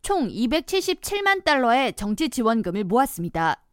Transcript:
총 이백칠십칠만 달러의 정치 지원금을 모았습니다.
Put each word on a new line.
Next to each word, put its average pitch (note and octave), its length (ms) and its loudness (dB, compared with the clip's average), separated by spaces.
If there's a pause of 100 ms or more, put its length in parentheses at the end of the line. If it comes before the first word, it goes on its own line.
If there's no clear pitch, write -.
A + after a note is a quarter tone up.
총 E4+ 280 0
이백칠십칠만 F#4 1120 -2
달러의 B3+ 500 2
정치 G#3+ 340 -2
지원금을 A3 560 0
모았습니다. E3+ 880 0